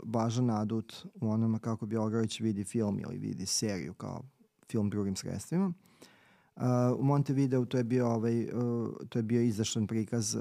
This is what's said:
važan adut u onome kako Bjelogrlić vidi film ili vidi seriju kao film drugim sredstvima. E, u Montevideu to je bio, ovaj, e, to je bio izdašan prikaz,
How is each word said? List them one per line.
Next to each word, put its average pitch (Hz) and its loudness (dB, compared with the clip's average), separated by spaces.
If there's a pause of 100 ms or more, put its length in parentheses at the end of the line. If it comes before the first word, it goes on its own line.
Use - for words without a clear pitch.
važan 117 2
adut 107 -2 (220)
u 127 -2
onome 113 2
kako 113 -4
Bjelogrlić 110 0
vidi 107 0
film 104 0
ili - -8
vidi 101 -6
seriju 92 -2
kao 95 -10 (440)
film 104 0
drugim 98 -2
sredstvima. 160 -2 (800)
E, - -14 (320)
u 120 0
Montevideu 139 2
to 131 -2
je 123 2
bio, 120 2
ovaj, 117 2
e, 107 -2 (640)
to 123 -2
je 117 2
bio 117 2
izdašan 110 2
prikaz, 113 -2